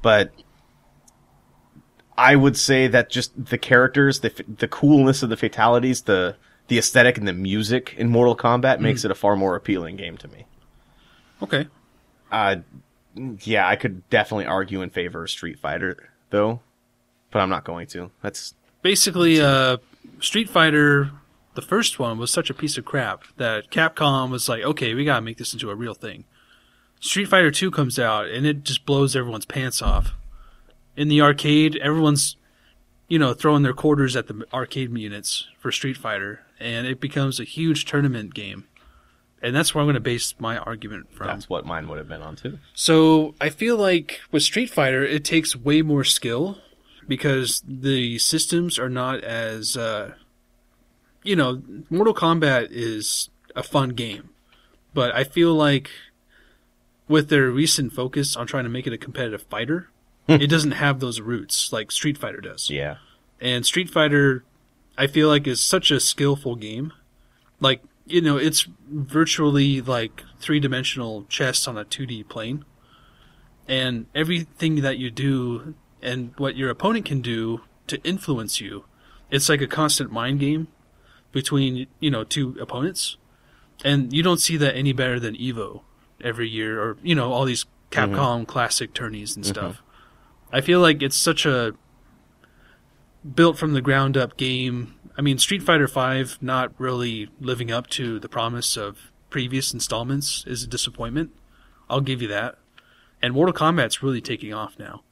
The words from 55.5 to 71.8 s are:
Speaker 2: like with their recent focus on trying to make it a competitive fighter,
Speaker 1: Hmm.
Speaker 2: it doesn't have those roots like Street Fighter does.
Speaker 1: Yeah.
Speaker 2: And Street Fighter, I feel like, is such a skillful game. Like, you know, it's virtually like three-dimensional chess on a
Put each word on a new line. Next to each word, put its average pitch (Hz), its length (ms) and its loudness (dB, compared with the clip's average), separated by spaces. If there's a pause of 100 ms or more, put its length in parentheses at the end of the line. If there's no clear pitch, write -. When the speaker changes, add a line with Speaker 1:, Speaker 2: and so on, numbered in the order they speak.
Speaker 2:
like 143 340 2 (1160)
with 147 240 4
their 139 200 4
recent 139 440 0
focus 131 420 -4
on 120 100 -6
trying 131 180 -4
to 117 60 -6
make 123 160 -6
it 120 60 -4
a 113 60 -10
competitive 120 440 -8
fighter, 127 460 -6 (380)
Speaker 1:
Hmm. 151 60 6
Speaker 2:
it 143 180 4
doesn't 151 220 2
have 143 280 0
those 120 200 -6
roots - 520 -6
like 110 200 -6
Street 147 260 -2
Fighter 104 240 -10
does. - 260 -10
Speaker 1:
Yeah. 71 280 -6 (440)
Speaker 2:
And 123 240 -2
Street 175 240 -2
Fighter, 143 560 4 (540)
I 135 80 2
feel 151 220 4
like, 147 180 4
is 127 160 -2
such - 280 2
a 135 100 2
skillful 139 560 0
game. 113 360 -10 (640)
Like, 135 240 2 (220)
you 170 160 2
know, 147 160 4
it's 151 300 0 (240)
virtually 143 880 2
like 120 420 -4 (180)
three-dimensional 127 880 -2
chess - 360 -2
on 120 120 -8
a 104 60 -10